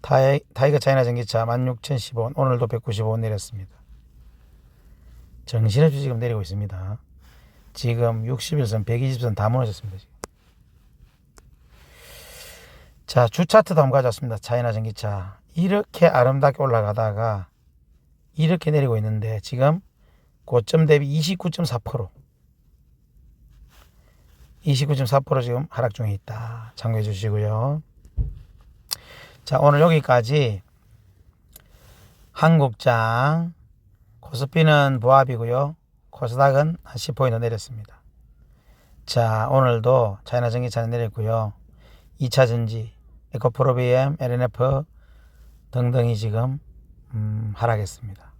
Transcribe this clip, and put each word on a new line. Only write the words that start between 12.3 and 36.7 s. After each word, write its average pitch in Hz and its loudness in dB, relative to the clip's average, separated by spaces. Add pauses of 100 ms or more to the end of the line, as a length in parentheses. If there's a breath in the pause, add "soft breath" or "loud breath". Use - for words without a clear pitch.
자, 123 2
주 170 -2
차트도 190 4
한번 131 4
가져왔습니다. 120 -2
차이나 120 -4
전기차. 104 -8 (160)
이렇게 185 0
아름답게 135 2
올라가다가 107 -2 (880)
이렇게 160 0
내리고 135 2
있는데 110 -4
지금 143 0 (640)
고점 123 2
대비 147 4
이십구점사 160 -2
프로. 110 -8 (2500 soft breath)
이십구점사 139 0
프로 131 0
지금 120 -4
하락 117 -4
중에 107 -4
있다. 113 -12
참고해 110 -4
주시고요. 107 -2 (1600 loud breath)
자, 135 0
오늘 143 6
여기까지. 131 2 (1700 soft breath)
한국장, 139 2 (680)
코스피는 139 2
보합이고요. 127 2 (340)
코스닥은 139 2